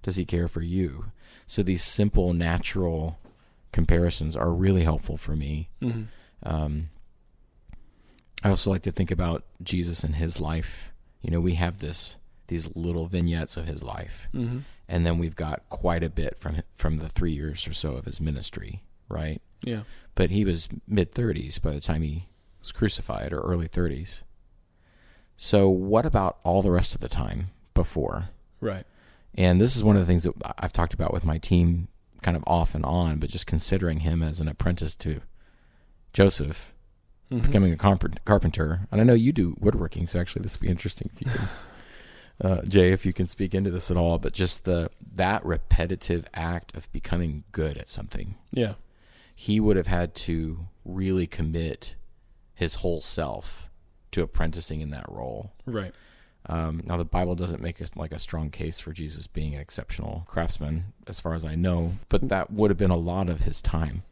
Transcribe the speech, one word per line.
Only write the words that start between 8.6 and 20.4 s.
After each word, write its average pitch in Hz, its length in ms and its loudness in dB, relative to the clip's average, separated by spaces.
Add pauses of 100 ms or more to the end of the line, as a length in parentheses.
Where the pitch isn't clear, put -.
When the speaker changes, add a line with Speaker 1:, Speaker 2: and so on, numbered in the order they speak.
Speaker 1:
like 92 120 0
to 92 80 -2
think 92 200 0
about 85 320 0 (180)
Jesus 87 420 -2
and 78 120 0
his 82 260 -2
life. 82 500 -4 (300)
You - 80 -4
know, 85 100 2
we 90 160 2
have 87 240 0
this, - 380 -4 (300)
these 82 280 -6
little 85 300 -2
vignettes 85 520 -2
of 80 100 -6
his 76 160 -8
life, - 500 -10
Speaker 2:
Mm-hmm. 123 260 -4 (300)
Speaker 1:
and 85 160 2
then 85 140 2
we've 82 160 -4
got 78 340 -6
quite 85 340 0
a 80 60 -2
bit - 280 -4
from, 76 200 -6 (160)
from 78 240 0
the 80 100 -6
three 82 240 -2
years 73 360 -4
or 78 60 -6
so 73 200 -4
of 65 120 -8
his - 140 -10
ministry, - 640 -6 (260)
right? 78 320 -6 (240)
Speaker 2:
Yeah. 113 180 -6 (340)
Speaker 1:
But 92 160 4
he 104 120 2